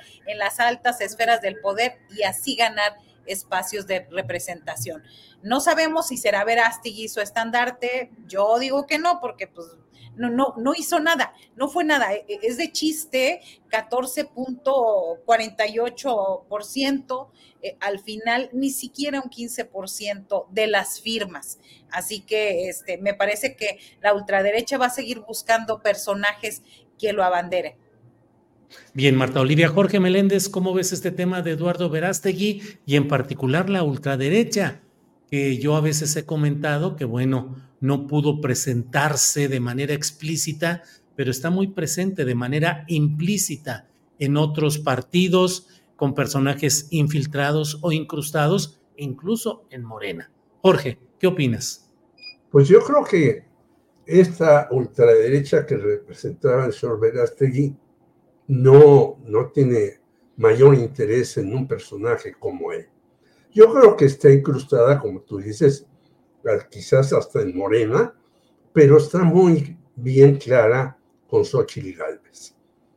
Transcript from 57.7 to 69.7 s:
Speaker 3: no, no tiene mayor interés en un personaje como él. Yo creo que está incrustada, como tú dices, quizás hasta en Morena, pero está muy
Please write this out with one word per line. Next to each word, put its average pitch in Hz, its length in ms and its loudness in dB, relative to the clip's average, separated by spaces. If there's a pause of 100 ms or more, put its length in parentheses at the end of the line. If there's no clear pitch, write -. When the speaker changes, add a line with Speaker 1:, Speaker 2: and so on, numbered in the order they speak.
Speaker 3:
no, 135 800 10
no 113 220 0
tiene 120 540 0 (360)
mayor 120 380 8
interés 117 640 -2
en 104 160 -4
un 135 120 -4
personaje 107 720 -6
como 87 340 -8
él. 85 160 -10 (640)
Yo 226 200 10
creo 240 240 8
que 147 100 6
está 139 240 6
incrustada, 139 680 4
como 101 220 -8
tú - 180 -12
dices, 107 480 0 (840)
quizás 135 440 0
hasta - 260 -2
en 92 160 -4
Morena, 110 580 0 (580)
pero 147 260 8
está 175 240 2
muy 170 560 4 (180)